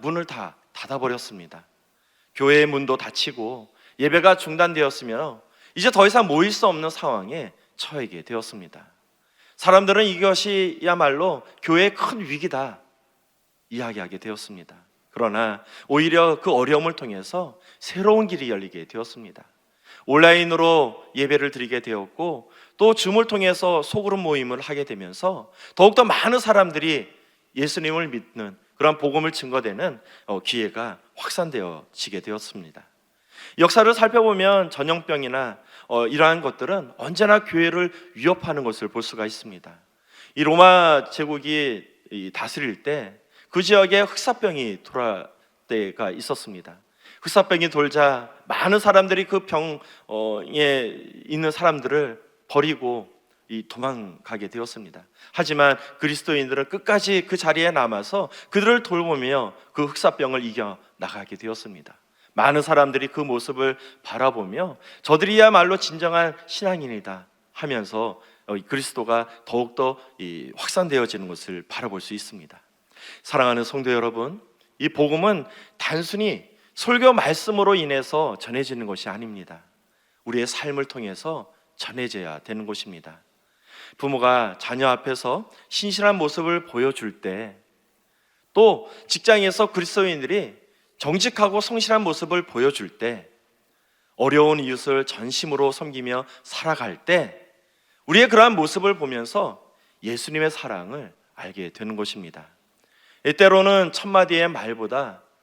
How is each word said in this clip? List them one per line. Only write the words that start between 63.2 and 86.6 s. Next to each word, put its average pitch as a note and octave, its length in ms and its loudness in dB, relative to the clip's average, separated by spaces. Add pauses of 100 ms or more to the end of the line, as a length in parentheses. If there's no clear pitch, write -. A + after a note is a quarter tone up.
모습을 C3 560 -2 (260)
바라보며 B2+ 760 -4 (240)
"저들이야말로 F#3+ 760 6
진정한 E3+ 580 -2 (120)
신앙인이다." A#2+ 800 -8 (260)
하면서, A2+ 640 -6 (280)
어, G#2 100 -6
이 F#2+ 60 -8
그리스도가 A#2 640 -4 (160)
더욱더 A#2+ 540 -4 (180)
이 E2+ 400 -14
확산되어지는 B2 720 -2
것을 F2 400 -12
바라볼 G2 320 -10
수 - 140 -14
있습니다. F#2+ 440 -18 (640)
사랑하는 B2 420 0
성도 B2+ 280 -2
여러분, A#2 480 -2 (380)
이 D3 100 -4
복음은 D#3 580 0 (320)
단순히 E3+ 680 -4 (300)
설교 B3 380 4
말씀으로 G3+ 640 2
인해서 C#3+ 640 -2
전해지는 B2 460 -6
것이 G2+ 220 -10
아닙니다. G2 560 -14 (600)
우리의 A#2+ 220 -2
삶을 C#3 400 -6
통해서 B2 640 -10 (240)
전해져야 G2+ 640 -10
되는 A2 260 -12
것입니다. E2+ 540 -14 (800)
부모가 B2 600 2
자녀 B2+ 300 -2
앞에서 C3 600 -2 (180)
신실한 G3+ 480 0
모습을 E3+ 500 -2